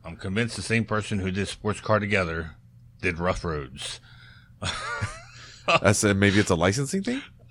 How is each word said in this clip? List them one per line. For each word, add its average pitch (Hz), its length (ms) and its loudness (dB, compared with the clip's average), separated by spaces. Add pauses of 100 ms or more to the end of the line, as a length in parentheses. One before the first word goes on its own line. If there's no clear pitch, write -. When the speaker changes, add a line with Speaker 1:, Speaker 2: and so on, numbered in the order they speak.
Speaker 1:
I'm 82 120 -12
convinced 110 380 -4
the 98 80 -6
same 113 220 0
person 104 340 -2
who 95 140 -2
did 95 160 -2
Sports - 320 -4
Car 107 180 2
Together 92 580 -2 (460)
did 87 160 -2
Rough 90 260 0
Roads. 71 560 -8 (640)
<laughs> - 60 -4 (1120)
Speaker 2:
That's 104 220 4
a, 101 100 6
maybe 98 240 6
it's 104 120 4
a 95 60 4
licensing 127 460 0
thing? 254 200 -4 (280)